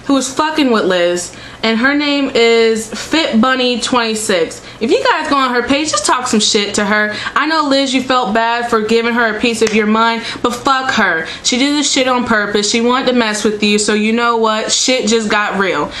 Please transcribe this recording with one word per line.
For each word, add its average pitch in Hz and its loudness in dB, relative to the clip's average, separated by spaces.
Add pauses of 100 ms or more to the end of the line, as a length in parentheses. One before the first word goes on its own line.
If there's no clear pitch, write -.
who 277 2
was 262 -2
fucking 311 0
with 214 2
Liz, 175 0 (260)
and 220 0
her 269 2
name 285 0
is 226 2
Fit 302 0
Bunny 247 2
twenty-six. 214 -2 (140)
If 233 -2
you 508 2
guys 320 0
go 285 2
on 262 0
her 240 2
page, 285 0
just 587 -2
talk 247 0
some 220 2
shit 208 0
to 208 0
her. 208 0 (220)
I 269 2
know, 311 0
Liz, 269 2
you 262 0
felt 254 0
bad 233 0
for 226 2
giving 233 0
her 226 0
a 208 -8
piece 233 0
of 202 2
your 214 2
mind, 226 2 (180)
but 247 0
fuck 262 0
her. 170 0 (180)
She 247 0
did 277 2
this 294 0
shit 262 2
on 247 0
purpose. 208 0
She 233 0
wanted 247 0
to 254 2
mess 220 0
with 208 0
you, 208 2
so 214 0
you 214 0
know 233 0
what? 220 0
Shit 254 0
just 220 0
got 208 0
real. 147 -2